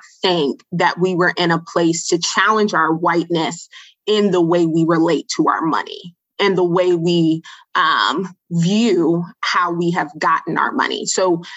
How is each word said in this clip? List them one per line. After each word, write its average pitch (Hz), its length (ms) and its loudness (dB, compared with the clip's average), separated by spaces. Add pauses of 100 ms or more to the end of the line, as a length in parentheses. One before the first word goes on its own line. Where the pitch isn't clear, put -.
(200)
think 170 500 -2
that 175 280 0
we 185 160 0
were 175 220 2
in 175 140 2
a 165 80 2
place 165 480 -2
to 175 120 0
challenge 208 540 0
our 160 200 2
whiteness 170 760 -2 (380)
in 208 260 2
the 180 100 2
way 170 240 2
we 165 220 2
relate 165 400 0 (100)
to 151 120 0
our 104 120 0
money - 540 -6 (240)
and 196 180 2
the 185 60 2
way 180 320 2
we, 165 460 0 (340)
um, 160 580 0 (180)
view 170 760 2 (160)
how 175 300 -2
we 170 200 0
have 160 260 -2
gotten 160 400 -2
our - 140 0
money. - 340 -2
So 180 360 0 (160)